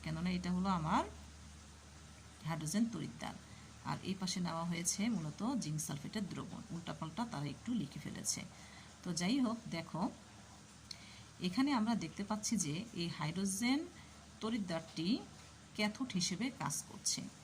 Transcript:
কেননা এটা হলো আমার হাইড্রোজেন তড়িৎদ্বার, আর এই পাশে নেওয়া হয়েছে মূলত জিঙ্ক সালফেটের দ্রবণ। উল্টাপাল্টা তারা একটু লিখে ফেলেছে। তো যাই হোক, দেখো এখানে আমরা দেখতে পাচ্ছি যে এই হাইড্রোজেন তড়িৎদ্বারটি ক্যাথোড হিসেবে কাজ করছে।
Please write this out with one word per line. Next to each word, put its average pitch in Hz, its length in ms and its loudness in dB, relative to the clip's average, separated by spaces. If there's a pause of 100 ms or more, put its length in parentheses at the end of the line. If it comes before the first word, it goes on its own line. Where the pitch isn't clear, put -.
কেননা 160 340 2
এটা 180 180 0
হলো 185 140 4 (100)
আমার 175 240 6 (1400)
হাইড্রোজেন 160 460 4
তড়িৎদ্বার, - 420 -4 (540)
আর 143 80 2 (120)
এই 190 120 2
পাশে 185 260 0
নেওয়া 165 240 0
হয়েছে 170 300 2 (140)
মূলত 156 260 -2 (220)
জিঙ্ক 151 240 0
সালফেটের 180 440 -2
দ্রবণ। 135 300 -6 (140)
উল্টাপাল্টা 160 560 -4
তারা 143 240 -2
একটু - 140 -6 (120)
লিখে 147 240 -4
ফেলেছে। - 360 -2 (640)
তো 180 60 -2 (100)
যাই 196 260 6
হোক, 233 120 4 (180)
দেখো 160 260 -2 (1500)
এখানে 254 220 6 (100)
আমরা 214 140 6 (100)
দেখতে 165 260 -4
পাচ্ছি 214 240 2 (120)
যে 147 80 2 (280)
এই 170 160 2
হাইড্রোজেন 196 600 4 (600)
তড়িৎদ্বারটি 180 680 2 (680)
ক্যাথোড 214 320 2 (100)
হিসেবে 180 260 2 (160)
কাজ 147 140 2 (140)
করছে। - 320 0 (220)